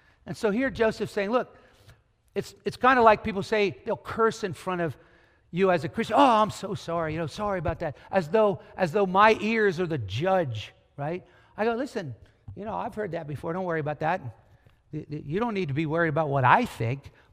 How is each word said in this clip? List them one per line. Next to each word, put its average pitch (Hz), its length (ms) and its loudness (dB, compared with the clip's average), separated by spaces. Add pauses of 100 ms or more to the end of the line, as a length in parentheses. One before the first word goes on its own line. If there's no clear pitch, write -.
(260)
And - 100 -10
so 214 140 0
here 247 180 0
Joseph's 214 440 -2
saying, 202 180 -2
"Look, 240 260 -2 (760)
it's, - 200 -8 (120)
it's - 100 -4
kinda 254 240 4
like 214 240 8
people 196 180 -4
say 208 440 -2
they'll 214 100 -2
curse - 480 -2
in 190 80 -6
front 180 300 -6
of 160 140 -4 (540)
you 185 200 2
as 175 120 2
a 131 60 -8
Christian. 220 280 -4
'Oh, 247 260 6
I'm 214 80 0
so 202 240 -10
sorry, 165 400 -4
you 160 40 -4
know, 165 80 -4
sorry 208 320 -6
about 165 200 -4
that.'" 156 180 -8 (140)
As 180 180 0
though, 208 320 4 (160)
as 170 160 -2
though 202 140 2
my 202 340 6
ears 208 400 0
are 185 60 -2
the 156 120 -2
judge, 123 760 -2 (240)
right? 160 280 -8 (300)
I 208 80 -2
go, 233 100 0
"Listen, 220 400 -8 (400)
you 196 120 -14
know, 214 80 -8
I've 190 200 -8
heard 214 180 -6
that 165 160 -8
before. 156 260 -8
Don't 190 100 -4
worry 165 160 -2
about 147 200 -6
that. 170 200 -2 (720)
Y-, 151 180 -10
y-, 147 140 -10
you 160 160 -4
don't 233 140 -2
need 190 140 -2
to 135 60 -6
be 160 120 -2
worried 160 240 0
about 151 180 0
what 139 160 2
I 196 220 8
think, - 460 -6 (200)